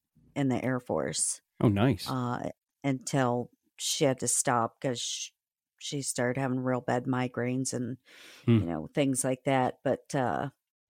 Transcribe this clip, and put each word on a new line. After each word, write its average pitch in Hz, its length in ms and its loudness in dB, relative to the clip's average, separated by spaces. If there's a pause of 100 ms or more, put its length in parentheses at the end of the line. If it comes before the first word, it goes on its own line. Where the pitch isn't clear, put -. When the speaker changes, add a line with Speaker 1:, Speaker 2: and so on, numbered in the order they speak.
(360)
Speaker 1:
in 139 140 2
the 123 140 0
Air 127 160 0
Force. - 640 -2 (200)
Speaker 2:
Oh, 127 80 6
nice. 107 460 2
Speaker 1:
Uh, 123 340 -4 (340)
until 127 680 0 (260)
she - 280 0
had 131 140 2
to - 80 -4
stop 120 540 0
'cause 123 200 -2
sh-, - 300 -8 (480)
she 143 220 -6
started 123 400 -2
having 131 180 0
real 127 220 0
bad 123 240 0
migraines 127 680 -2
and, 123 240 -4 (480)
Speaker 2:
Hmm. 113 160 6
Speaker 1:
you 92 40 0
know, 78 300 -4
things 135 300 2
like 131 200 -2
that. 131 380 2
But, - 320 -2
uh, 120 360 0 (380)